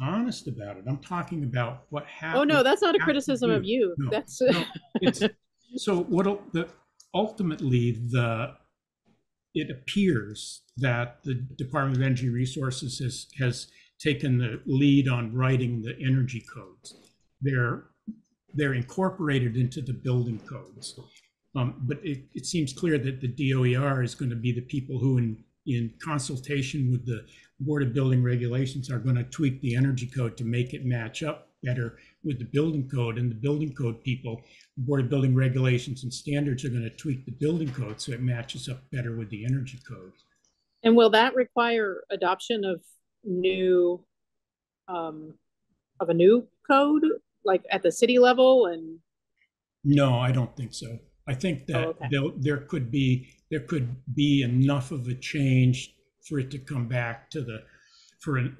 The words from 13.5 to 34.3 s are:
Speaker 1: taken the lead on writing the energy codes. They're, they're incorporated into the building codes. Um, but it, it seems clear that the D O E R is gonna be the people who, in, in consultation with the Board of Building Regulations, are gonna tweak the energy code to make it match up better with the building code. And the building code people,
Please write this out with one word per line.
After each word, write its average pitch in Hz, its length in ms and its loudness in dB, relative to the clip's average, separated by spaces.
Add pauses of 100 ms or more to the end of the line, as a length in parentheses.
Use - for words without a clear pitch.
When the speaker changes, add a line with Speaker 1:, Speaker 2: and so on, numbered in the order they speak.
Speaker 1:
taken 143 400 0
the 120 260 -4
lead 139 420 4
on 120 280 -2
writing 127 480 0
the 117 200 -8
energy 131 400 0 (100)
codes. 92 420 -20 (480)
They're, 131 420 0 (680)
they're 139 200 0
incorporated 135 840 -2
into 127 240 0
the 127 120 -6
building 120 480 -2
codes. - 580 -16 (580)
Um, 127 260 -2
but 135 220 -4
it, 139 200 -6 (100)
it - 120 -12
seems 156 260 -2
clear 156 260 0
that 127 220 -4
the 127 80 -4
D 131 260 0
O 127 100 2
E 123 120 2
R 135 260 0
is 120 120 -2
gonna 120 220 -4
be 117 140 -2
the 120 120 -2
people 131 360 -6
who, 131 200 2
in, 110 260 -2 (220)
in 120 260 -2 (100)
consultation 139 880 -4
with 120 160 0
the 113 180 -6 (360)
Board 147 240 0
of 120 80 -2
Building 131 320 2
Regulations, 123 640 -2
are 123 80 -4
gonna 123 260 0
tweak 131 360 -2
the 120 160 -2
energy 127 300 2
code 120 320 -4
to 117 60 -6
make 123 300 -2
it 139 100 -10
match 120 380 -4
up 151 260 -6 (140)
better 120 360 -4 (260)
with 139 160 -4
the 117 40 -8
building 143 440 0
code. 117 300 -2
And 123 120 0
the 113 60 -4
building 143 360 -2
code 117 300 -4
people, 123 380 -6 (360)